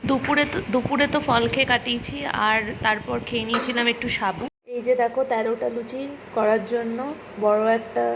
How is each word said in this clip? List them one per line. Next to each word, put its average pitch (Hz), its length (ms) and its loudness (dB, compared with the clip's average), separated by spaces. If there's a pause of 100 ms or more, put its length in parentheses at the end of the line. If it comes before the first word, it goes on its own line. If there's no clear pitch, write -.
দুপুরে 294 420 2
তো, - 60 -2 (160)
দুপুরে 277 400 2
তো 302 140 4
ফল 233 160 4 (100)
খেয়ে 262 200 2
কাটিয়েছি, 240 420 -2 (320)
আর 220 120 4 (260)
তারপর 220 320 0 (100)
খেয়ে 226 220 -2
নিয়েছিলাম 240 440 0
একটু 233 140 -6 (100)
সাবু। 190 280 -2 (300)
এই 240 120 -4
যে 254 140 6
দেখো 233 200 2 (100)
তেরোটা 226 440 0
লুচি 240 260 -6 (340)
করার 214 260 4 (120)
জন্য 233 260 -2 (440)
বড় 214 200 4 (160)
একটা 233 260 -2 (100)